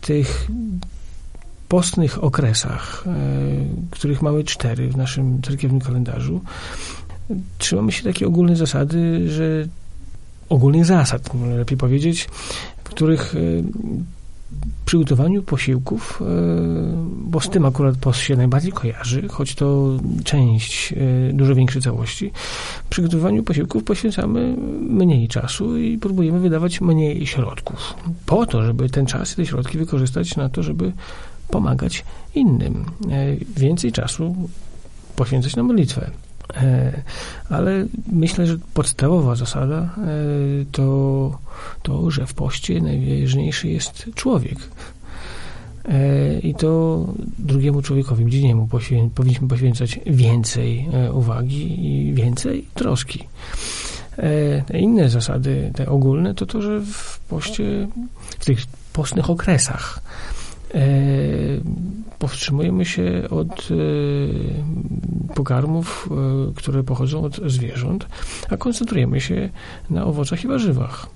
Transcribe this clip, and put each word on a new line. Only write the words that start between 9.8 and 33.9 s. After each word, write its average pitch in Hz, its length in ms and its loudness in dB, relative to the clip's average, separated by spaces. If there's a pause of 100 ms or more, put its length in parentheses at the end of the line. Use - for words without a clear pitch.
ogólnych 147 360 6
zasad, 156 460 4 (260)
lepiej 120 220 0
powiedzieć, 143 500 2 (560)
w - 40 -12
których, 156 460 2
e, 156 40 -2 (1500)
przygotowaniu 165 580 4
posiłków, 135 800 -2
e, - 20 -4 (800)
bo 170 360 -2
z - 100 -4
tym 175 140 4
akurat 135 320 4
post 131 240 0
się 139 160 2
najbardziej 135 360 4
kojarzy, 120 560 -2
choć 139 260 -4
to 139 360 2 (340)
część, 120 680 2
e, - 40 -4 (360)
dużo 135 220 6
większej 131 280 4
całości, 117 500 -2 (520)
w - 40 -6
przygotowaniu 175 540 2
posiłków 180 420 0
poświęcamy 226 720 0 (240)
mniej 170 480 4
czasu 202 500 -2
i 233 200 0
próbujemy 180 420 2
wydawać 170 400 2
mniej 156 460 2
środków, - 680 -4 (320)
po 220 200 4
to, 110 160 2
żeby 120 280 2
ten 135 160 2
czas - 260 -2
i - 40 -6
te 170 100 0
środki 131 320 -2
wykorzystać 147 580 0
na 135 120 0
to, - 140 -2
żeby 165 300 0 (580)
pomagać - 540 0 (300)
innym, 185 500 2 (260)
e, 139 260 0 (200)
więcej 135 360 2